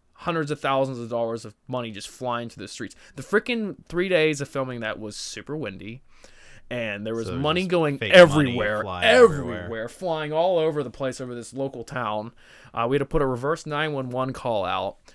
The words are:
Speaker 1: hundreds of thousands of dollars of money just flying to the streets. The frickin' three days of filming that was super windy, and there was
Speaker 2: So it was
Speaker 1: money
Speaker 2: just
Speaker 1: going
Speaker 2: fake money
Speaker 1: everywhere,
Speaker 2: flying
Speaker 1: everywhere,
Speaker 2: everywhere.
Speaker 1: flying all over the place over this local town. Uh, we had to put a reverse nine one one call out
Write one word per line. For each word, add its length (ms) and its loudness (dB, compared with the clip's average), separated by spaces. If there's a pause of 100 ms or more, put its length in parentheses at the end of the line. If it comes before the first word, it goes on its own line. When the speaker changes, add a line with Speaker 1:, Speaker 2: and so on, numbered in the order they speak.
(140)
Speaker 1:
hundreds 380 -4
of 80 -4
thousands 400 0
of 100 -10
dollars 360 -4
of 100 -18 (120)
money 220 -6
just 180 -12
flying 420 -6
to 100 -20
the 80 -12
streets. 280 -12 (200)
The 80 -12
frickin' 540 -2 (100)
three 220 -2
days 300 2
of 80 -6
filming 340 -6
that 180 -6
was 160 -10
super 420 -10
windy, 460 -10 (680)
and 360 -6
there 100 -4
was 120 -4
Speaker 2:
So 60 -6
it 40 -4
was 60 -4
Speaker 1:
money 180 0
Speaker 2:
just 100 -4
Speaker 1:
going 260 2
Speaker 2:
fake 140 -2
money 100 12
Speaker 1:
everywhere, 640 6
Speaker 2:
flying 240 0
Speaker 1:
everywhere, 560 6
Speaker 2:
everywhere. 260 -8
Speaker 1:
flying 440 -6
all 260 2
over 240 0
the 80 -6
place 280 -6
over 140 -10
this 200 -12
local 300 -6
town. 480 -6 (440)
Uh, 120 -2
we 80 0
had 40 2
to 60 -2
put 180 0
a 20 2
reverse 400 -4
nine 280 -4
one 180 -6
one 220 -4
call 320 -2
out 320 -4 (180)